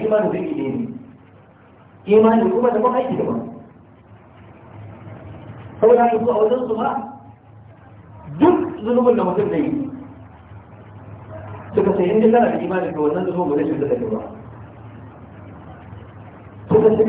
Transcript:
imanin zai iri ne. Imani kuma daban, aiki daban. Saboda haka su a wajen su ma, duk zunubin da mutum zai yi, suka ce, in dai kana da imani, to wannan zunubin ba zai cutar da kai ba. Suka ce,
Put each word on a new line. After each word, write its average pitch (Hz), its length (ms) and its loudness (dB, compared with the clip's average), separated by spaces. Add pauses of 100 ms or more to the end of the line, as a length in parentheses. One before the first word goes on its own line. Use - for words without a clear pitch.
imanin 214 300 0
zai 180 120 -4
iri 143 280 -6
ne. 120 160 -6 (1160)
Imani 220 440 4
kuma 247 200 2
daban, 233 240 0
aiki 254 220 -4
daban. - 240 -4 (2500)
Saboda 233 220 6
haka 233 160 2
su 226 120 0
a 226 40 2
wajen 220 340 0
su 220 60 -4
ma, 226 160 -2 (1500)
duk 320 200 6 (240)
zunubin 240 340 4
da 185 80 0
mutum - 260 0
zai 160 120 0
yi, - 280 -4 (1800)
suka 190 220 2
ce, 190 60 0
in 214 180 2
dai 220 100 6
kana 240 200 4
da - 80 -2
imani, 175 340 -4
to 151 80 -4
wannan 151 260 0
zunubin 170 240 -2
ba 143 60 0
zai 143 140 -2
cutar 131 180 -2
da 123 60 -2
kai 113 160 -4
ba. 107 100 -4 (2500)
Suka 220 280 4
ce, 214 120 6